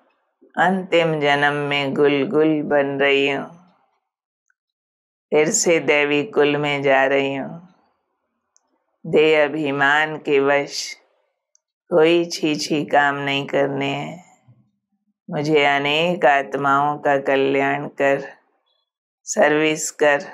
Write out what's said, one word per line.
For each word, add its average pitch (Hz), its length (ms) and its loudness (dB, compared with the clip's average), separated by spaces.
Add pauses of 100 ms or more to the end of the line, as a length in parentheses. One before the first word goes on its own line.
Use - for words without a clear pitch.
(560)
अंतिम 170 640 0
जन्म 143 480 0
में 143 260 -2
गुलगुल 147 680 2
बन 139 360 0
रही 139 280 2
हूँ, 147 180 -4 (1900)
फिर 151 200 2
से 170 300 0
दैवी 147 420 0
कुल 147 320 0
में 143 260 -4
जा 135 240 2
रही 139 280 -2
हूँ। 165 260 -10 (1400)
देह 156 400 4
अभिमान 147 760 0
के 147 220 0
वश 143 440 0 (1040)
कोई 170 360 4
छी 160 300 -4
छी 147 280 -4
काम 143 320 0
नहीं 139 300 -4
करने 139 420 -2
हैं। 151 340 -8 (1040)
मुझे 151 360 0
अनेक 147 600 0
आत्माओं 143 720 0
का 147 220 0
कल्याण 139 680 -2
कर 139 320 0 (1040)
service 156 680 0
कर 147 420 2